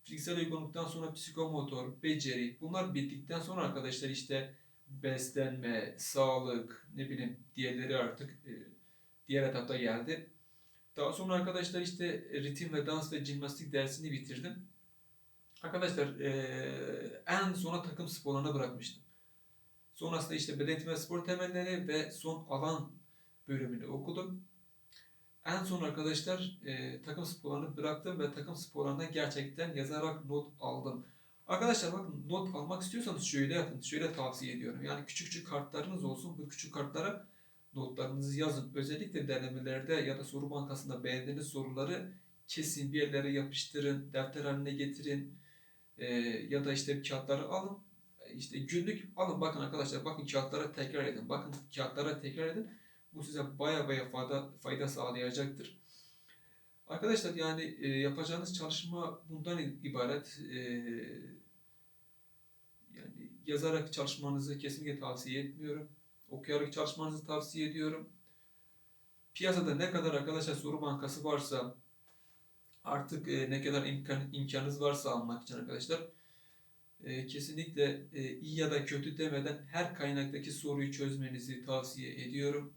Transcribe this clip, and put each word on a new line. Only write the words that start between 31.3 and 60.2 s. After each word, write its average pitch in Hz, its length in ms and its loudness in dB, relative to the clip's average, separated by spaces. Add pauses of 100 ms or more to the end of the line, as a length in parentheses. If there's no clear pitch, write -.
Arkadaşlar 190 460 6
bakın 151 360 -4
not 185 260 0
almak 165 280 -2
istiyorsanız 233 400 -2
şöyle 143 300 4
yapın, - 280 2
şöyle 156 320 0
tavsiye 127 400 -2
ediyorum. 123 300 -4
Yani 143 220 -4
küçük - 220 -4
küçük 165 200 -6
kartlarınız 147 560 -2
olsun, 147 340 -2
bu 143 120 -6
küçük - 240 -8
kartlara 151 540 -2 (460)
notlarınızı 135 680 -2
yazın. 139 360 0
Özellikle 143 520 -2
denemelerde 131 640 -2
ya 139 260 2
da 135 40 -6
soru 143 260 -4
bankasında 139 540 -4
beğendiğiniz 131 440 -2
soruları 139 680 -2 (340)
kesin 143 460 -2
bir 147 80 6
yerlere 143 300 2
yapıştırın, 139 840 0
defter 135 320 0
haline 139 280 0
getirin, 139 640 -2 (600)
e, 120 80 -4 (440)
ya 139 160 4
da 139 80 4
işte 139 280 2
kağıtları 139 420 2
alın. 190 340 0 (580)
İşte 139 240 -4
günlük 170 560 0
alın, 143 260 2
bakın 151 180 2
arkadaşlar, 139 460 -2
bakın 151 200 -4
kağıtlara 147 460 0
tekrar 139 340 0
edin, - 240 -2
bakın - 260 -2 (200)
kağıtlara 143 460 0
tekrar 160 260 -2
edin. 214 220 0 (440)
Bu 151 100 -8
size 143 360 -4
baya 151 280 4
baya 131 220 2
fayda, 139 400 0 (100)
fayda 135 280 0
sağlayacaktır. 123 920 0 (1080)
Arkadaşlar 175 460 4
yani, 160 480 0
e, 139 60 2
yapacağınız 156 680 2
çalışma 165 760 -2
bundan 160 300 -2
i-, 139 240 -2
ibaret. 139 560 0 (120)